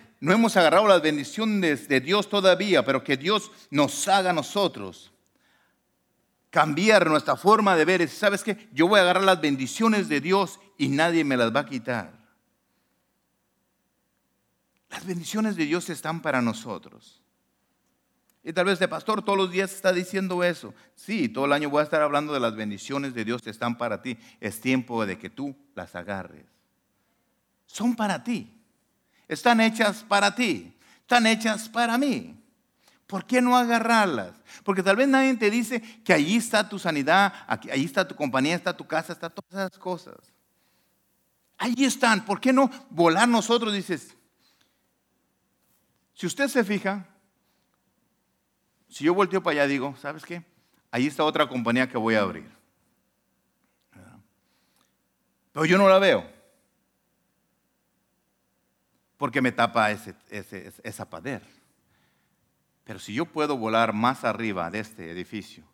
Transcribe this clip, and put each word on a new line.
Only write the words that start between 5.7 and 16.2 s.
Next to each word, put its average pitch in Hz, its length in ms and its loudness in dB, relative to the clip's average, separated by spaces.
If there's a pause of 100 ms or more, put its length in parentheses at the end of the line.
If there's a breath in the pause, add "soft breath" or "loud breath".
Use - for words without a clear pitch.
cambiar 170 580 4
nuestra 151 280 0
forma 202 400 4
de 156 100 4
ver. 180 160 2
Y, 160 60 0
"¿Sabes 202 360 -2
qué? 208 300 -8
Yo 151 140 2
voy 208 120 6
a 185 40 8
agarrar 180 200 2
las 185 160 4
bendiciones 156 680 0
de 147 120 0
Dios 185 380 0 (180 soft breath)
y 135 120 0
nadie 160 340 2
me 135 140 0
las 117 180 2
va 143 60 0
a 143 40 -4
quitar". 120 460 -8 (2750)
Las - 160 -16
bendiciones 190 500 -4
de 160 100 -2
Dios 170 240 -4
están 160 320 -8